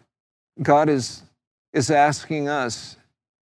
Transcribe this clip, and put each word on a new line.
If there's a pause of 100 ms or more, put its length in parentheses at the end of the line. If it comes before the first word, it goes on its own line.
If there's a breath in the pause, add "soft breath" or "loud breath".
(600)
God
is, (500)
is
asking
us (480)